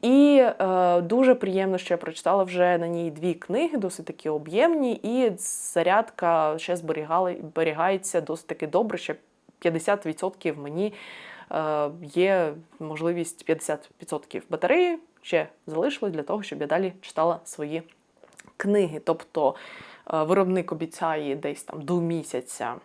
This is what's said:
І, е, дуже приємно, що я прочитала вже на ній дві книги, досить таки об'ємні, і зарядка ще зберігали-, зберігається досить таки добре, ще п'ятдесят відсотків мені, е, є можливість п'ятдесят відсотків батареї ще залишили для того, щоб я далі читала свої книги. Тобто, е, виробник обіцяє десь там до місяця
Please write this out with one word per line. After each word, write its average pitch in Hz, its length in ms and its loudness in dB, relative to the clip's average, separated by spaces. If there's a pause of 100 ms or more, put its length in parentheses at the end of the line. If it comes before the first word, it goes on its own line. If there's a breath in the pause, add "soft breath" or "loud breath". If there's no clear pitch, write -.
І, 277 420 8 (160)
е, 180 420 4
дуже 247 340 4
приємно, 190 420 0
що 185 160 -2
я 170 40 0
прочитала 170 460 0
вже 180 340 2
на 170 100 -2
ній 170 240 -2
дві 160 220 -2
книги, 277 440 -2
досить 185 280 -4
таки - 240 -8
об'ємні, 226 760 0
і 233 340 2
зарядка 170 1200 0
ще 175 180 -4
зберігали-, 165 680 -2
зберігається 165 800 0
досить 160 260 -8
таки 160 200 -6
добре, 185 300 0
ще - 180 -8 (440)
п'ятдесят 175 460 0
відсотків 165 540 -4
мені, 165 340 -4 (580 loud breath)
е, 151 380 0 (140)
є 170 500 2 (260)
можливість 165 680 -4
п'ятдесят 156 440 -2 (120)
відсотків - 480 -8
батареї 330 500 2 (260)
ще 160 220 0 (200)
залишили 202 440 -2
для 156 120 -6
того, 202 200 -4
щоб 147 180 -8
я 147 60 -4
далі 180 340 0
читала 160 420 0
свої 156 400 -8 (720)
книги. 190 420 2
Тобто, 156 560 0 (580 loud breath)
е, 160 100 2
виробник 185 480 2
обіцяє 160 640 -4
десь 147 280 -8
там - 180 -12
до 175 200 0
місяця 143 840 -4